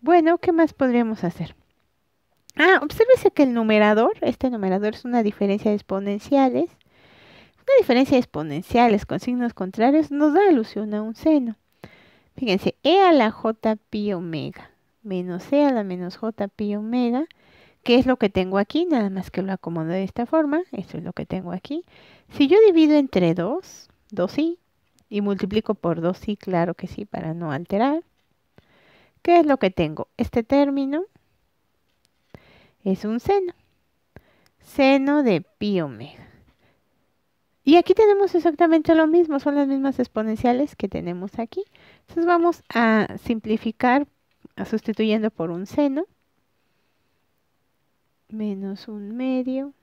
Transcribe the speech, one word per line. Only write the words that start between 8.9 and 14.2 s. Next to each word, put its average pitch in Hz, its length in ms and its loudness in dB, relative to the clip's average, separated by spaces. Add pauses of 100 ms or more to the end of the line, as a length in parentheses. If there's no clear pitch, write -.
con - 120 -6
signos 247 360 -4
contrarios 247 560 0
nos 294 240 0
da 359 120 4
alusión 220 460 0
a 208 80 -4
un 220 140 -8
seno. 269 420 0 (800)
Fíjense, 196 460 -2
E 339 180 4
a 359 120 6
la 233 180 4
J 220 460 -4 (120)
pi 208 240 -4
omega 165 580 -8 (320)